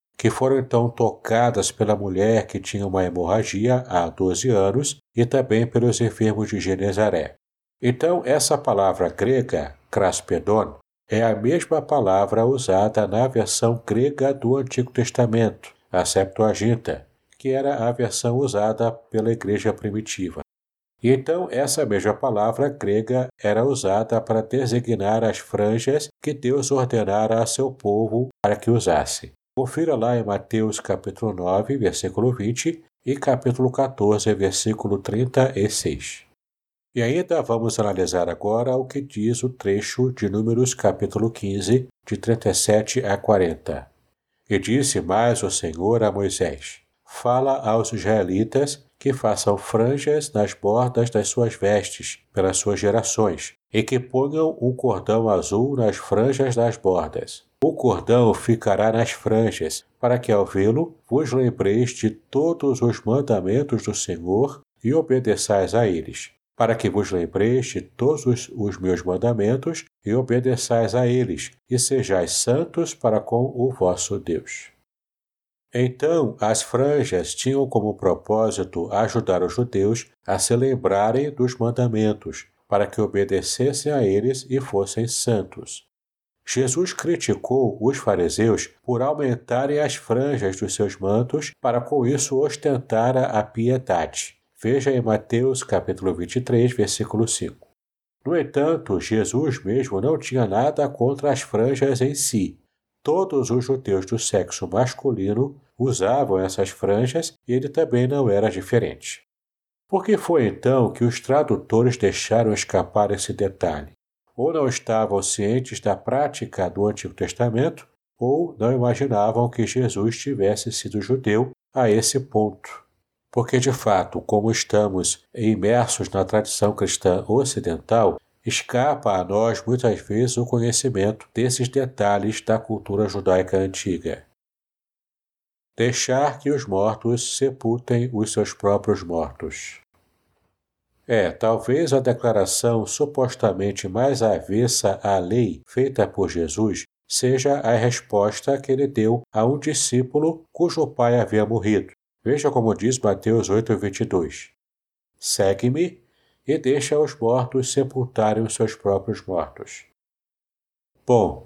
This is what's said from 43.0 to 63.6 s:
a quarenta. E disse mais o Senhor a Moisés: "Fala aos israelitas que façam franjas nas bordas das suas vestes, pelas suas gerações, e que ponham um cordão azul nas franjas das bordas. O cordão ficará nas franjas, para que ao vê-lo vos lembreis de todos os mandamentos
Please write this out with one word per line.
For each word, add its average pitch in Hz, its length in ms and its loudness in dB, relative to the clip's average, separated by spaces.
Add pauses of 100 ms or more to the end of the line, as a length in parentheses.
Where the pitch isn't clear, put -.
a 101 140 0
quarenta. 82 680 0 (600)
E 101 100 2
disse 110 440 0
mais 110 400 2
o 95 80 -2
Senhor 92 520 0
a 107 80 2
Moisés: 92 720 -4 (260)
"Fala 131 520 0
aos 113 340 0
israelitas 107 880 0 (160)
que 139 140 0
façam 104 460 0
franjas 139 720 0
nas 104 220 0
bordas 117 560 0
das 104 180 0
suas 117 260 0
vestes, - 680 -2 (120)
pelas 95 240 0
suas 101 240 -2
gerações, 104 720 0 (180)
e 107 120 2
que 123 180 -2
ponham 147 580 0
um 127 160 0
cordão 113 540 0
azul 107 480 0
nas 107 220 0
franjas 127 560 0
das 117 240 0
bordas. - 640 -2 (180)
O 151 120 4
cordão 113 580 4
ficará 107 580 2
nas 113 200 0
franjas, 107 760 0 (160)
para 123 180 2
que 123 140 -2
ao 101 140 4
vê-lo 113 500 0 (100)
vos 151 240 0
lembreis 120 600 2
de - 180 -2
todos 143 720 0
os 120 240 0
mandamentos 117 800 0